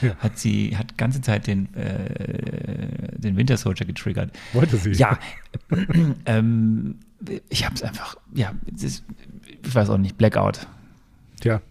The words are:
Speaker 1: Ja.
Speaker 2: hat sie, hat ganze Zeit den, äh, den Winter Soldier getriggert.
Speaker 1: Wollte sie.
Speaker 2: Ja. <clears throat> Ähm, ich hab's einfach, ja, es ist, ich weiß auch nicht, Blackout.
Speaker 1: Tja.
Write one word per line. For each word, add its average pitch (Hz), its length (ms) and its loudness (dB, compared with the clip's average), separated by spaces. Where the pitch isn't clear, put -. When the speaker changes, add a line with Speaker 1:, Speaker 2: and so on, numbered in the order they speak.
Speaker 1:
Ja. 113 180 2
Speaker 2:
hat - 200 -2
sie, 104 380 0
hat 107 200 -6
ganze 131 260 0
Zeit 104 260 0
den, 98 260 0
äh, - 1400 -6
den 98 180 0
Winter 123 200 4
Soldier 95 300 0
getriggert. 90 440 -2
Speaker 1:
Wollte 123 240 4
sie. 98 160 2
Speaker 2:
Ja. 98 260 6
<clears throat> 175 80 2
Ähm, 113 720 2
ich - 180 0
hab's - 160 -4
einfach, - 340 -8
ja, 110 200 -2
es - 120 -8
ist, 131 200 -6
ich 123 80 -2
weiß 104 160 4
auch 101 80 4
nicht, 95 180 2
Blackout. - 520 2
Speaker 1:
Tja. 110 200 0